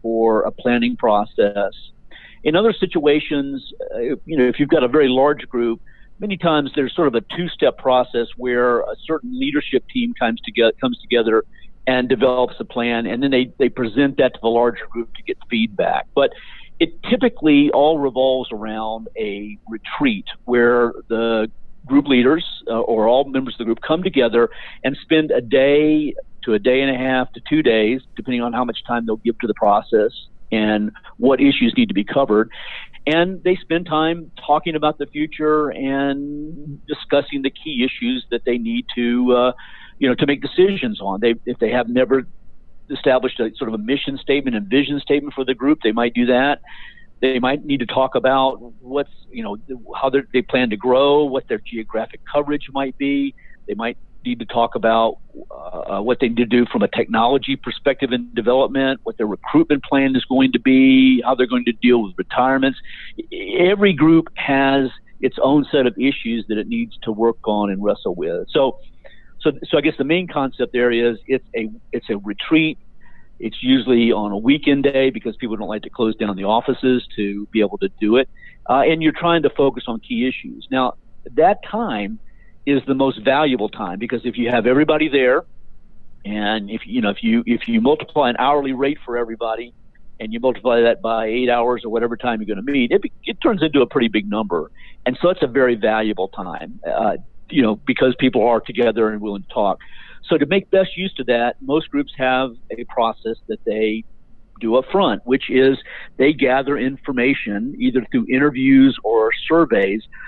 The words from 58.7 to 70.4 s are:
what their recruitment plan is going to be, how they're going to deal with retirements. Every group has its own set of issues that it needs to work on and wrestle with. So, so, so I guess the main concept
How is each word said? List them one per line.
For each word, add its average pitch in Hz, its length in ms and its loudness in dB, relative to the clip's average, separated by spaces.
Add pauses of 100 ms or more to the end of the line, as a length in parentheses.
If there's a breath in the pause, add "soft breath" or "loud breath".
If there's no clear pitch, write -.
what 113 140 -10
their 107 100 -2
recruitment 147 560 0
plan 135 320 2
is 120 100 0
going 131 260 2
to 123 80 2
be, 131 640 6
how 127 140 2
they're 123 120 2
going 123 180 0
to 120 80 0
deal 120 300 4
with 95 140 -8
retirements. 131 640 0 (800 loud breath)
Every 196 360 4
group 160 420 6
has 135 540 2 (320 soft breath)
its 127 200 -2
own 139 300 4
set 135 140 2
of 117 120 0
issues 117 520 -2
that 107 80 -2
it 104 100 -4
needs 117 360 -6
to 113 80 -4
work 113 360 0
on 104 220 0
and 98 140 -4
wrestle 101 320 -2
with. 85 340 -6
So, 135 300 0 (600 soft breath)
so, 151 100 2 (140)
so 160 120 0
I 143 40 4
guess 156 160 2
the 139 60 -2
main 170 240 0
concept 135 460 -4